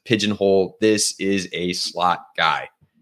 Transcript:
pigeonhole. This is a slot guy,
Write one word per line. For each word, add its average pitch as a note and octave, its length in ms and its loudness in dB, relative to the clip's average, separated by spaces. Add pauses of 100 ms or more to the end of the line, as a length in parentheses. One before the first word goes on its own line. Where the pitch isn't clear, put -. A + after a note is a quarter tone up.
pigeonhole. G2 760 0
This G#2+ 380 2
is G2 340 -2
a F2 200 -4
slot F2 540 -2 (100)
guy, D2 320 -2 (340)